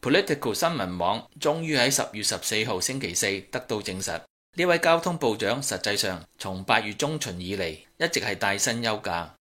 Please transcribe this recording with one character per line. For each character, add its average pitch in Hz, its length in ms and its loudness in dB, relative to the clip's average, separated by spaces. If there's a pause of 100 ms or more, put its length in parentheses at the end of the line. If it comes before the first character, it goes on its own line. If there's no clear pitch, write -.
Political 139 540 2
新 165 140 2
聞 95 280 -2
網 98 320 0 (100)
終 156 220 2
於 156 160 0
喺 127 140 6
十 135 120 2 (100)
月 104 100 -8
十 104 180 0
四 110 240 0
號 98 160 -2
星 135 180 -2
期 101 140 -4
四 107 140 2 (240)
得 127 80 -4
到 113 180 -4
證 95 240 -6
實， 82 180 -4 (360)
呢 170 100 0
位 170 140 4
交 170 200 6
通 170 200 -2
部 117 180 2
長 113 240 0
實 107 160 -2
際 104 180 0
上 92 300 -2 (140)
從 95 240 -6
八 113 160 4
月 104 160 -4
中 151 260 -2
旬 90 180 -6
以 92 160 -4
嚟 90 140 0
一 - 380 -6
直 170 120 0
係 101 160 -2
帶 101 220 0
薪 117 260 0
休 110 200 2
假。 85 380 -4